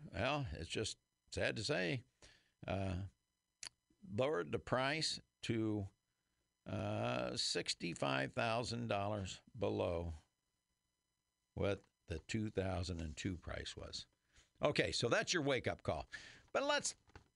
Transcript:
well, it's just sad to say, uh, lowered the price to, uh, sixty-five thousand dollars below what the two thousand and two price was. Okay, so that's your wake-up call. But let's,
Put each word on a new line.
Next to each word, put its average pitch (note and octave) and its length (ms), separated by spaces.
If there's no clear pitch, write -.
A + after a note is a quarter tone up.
well, C3+ 320
it's E2 100
just - 280
sad A2+ 240
to A2 80
say, D3+ 400
uh, F#2+ 260
lowered G#2+ 360
the A2 80
price C3+ 600
to, G#2+ 440
uh, A#2 640
sixty-five C#3 1000
thousand A#2 540
dollars G2+ 540
below F#2+ 540
what G2 260
the D#2 200
two A2 220
thousand F2+ 520
and D#2 160
two F#2+ 200
price - 380
was. - 300
Okay, C#3+ 280
so - 180
that's G3 240
your E3 100
wake-up B2 400
call. D#2+ 240
But B3+ 100
let's, C#4+ 320